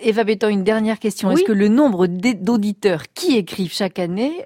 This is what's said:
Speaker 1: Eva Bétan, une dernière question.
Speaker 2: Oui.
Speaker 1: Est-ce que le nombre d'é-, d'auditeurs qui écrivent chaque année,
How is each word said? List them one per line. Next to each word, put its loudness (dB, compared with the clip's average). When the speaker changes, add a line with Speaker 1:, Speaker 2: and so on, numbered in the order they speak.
Speaker 1:
Eva 2
Bétan, 0
une 0
dernière 0
question. -4
Speaker 2:
Oui. 2
Speaker 1:
Est-ce 4
que 2
le 4
nombre 4
d'é-, 0
d'auditeurs 0
qui 0
écrivent -4
chaque -4
année, -4